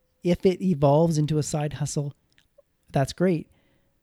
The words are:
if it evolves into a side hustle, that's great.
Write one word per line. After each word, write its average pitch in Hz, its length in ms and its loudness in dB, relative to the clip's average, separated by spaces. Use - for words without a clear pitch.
if 175 220 0
it 180 160 2
evolves 156 560 2
into 151 200 0
a 147 60 -2
side 151 300 -6
hustle, 143 400 -6
that's 135 220 -2
great. 175 340 -2